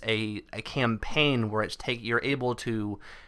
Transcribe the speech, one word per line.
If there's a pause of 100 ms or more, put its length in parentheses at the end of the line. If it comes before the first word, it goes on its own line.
a, (100)
a
campaign
where
it's
take,
you're
able
to (280)